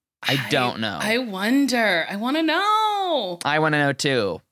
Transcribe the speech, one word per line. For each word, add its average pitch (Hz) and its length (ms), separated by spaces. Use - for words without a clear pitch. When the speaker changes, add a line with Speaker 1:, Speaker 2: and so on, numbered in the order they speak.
Speaker 1:
I 123 120
Speaker 2:
I, 127 160
Speaker 1:
don't 127 300
know. 101 200
Speaker 2:
I 214 180
wonder. 226 920
I 196 60
wanna 262 260
know. 370 1040
Speaker 1:
I 147 120
wanna 156 200
know 143 160
too. 113 580